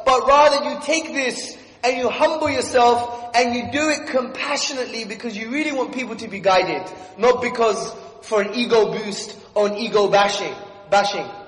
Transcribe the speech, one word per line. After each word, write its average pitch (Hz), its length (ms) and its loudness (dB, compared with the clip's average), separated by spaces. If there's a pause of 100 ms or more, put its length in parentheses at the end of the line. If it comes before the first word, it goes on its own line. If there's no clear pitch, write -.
But 254 220 4
rather 277 440 6
you - 120 -6
take 311 320 -2
this 262 420 -4 (280)
and 254 140 2
you 247 120 0
humble 311 400 2
yourself 240 840 2
and 247 180 4
you 247 180 -6
do 302 180 0
it 285 180 -4
compassionately 247 960 -4
because 214 320 -10
you 226 140 -8
really 302 220 -2
want 254 200 -4
people 233 220 -8
to 226 120 -12
be 190 120 -10
guided, 180 420 2 (380)
not 240 220 4
because 226 520 -2 (280)
for 214 200 0
an 202 140 -4
ego 226 380 2
boost 202 440 -8 (160)
or 208 140 2
an 202 80 -4
ego 208 320 0
bashing, 196 480 2 (340)
bashing. 190 400 0 (180)